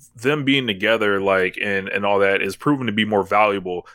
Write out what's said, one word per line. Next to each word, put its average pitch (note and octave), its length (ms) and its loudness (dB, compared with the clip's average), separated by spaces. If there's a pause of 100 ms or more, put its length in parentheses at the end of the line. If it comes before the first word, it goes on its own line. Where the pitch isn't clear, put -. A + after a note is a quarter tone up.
(160)
them C3+ 280 -2
being C3+ 220 0
together, G#2 540 0
like, F#2+ 420 2
and, G2 260 -2
and G2+ 180 -2
all G2+ 140 2
that G2 200 4
is F#2+ 160 -4
proven C#3 300 -2
to A2 60 -4
be G#2+ 120 0
more G#2 200 0
valuable G2 720 0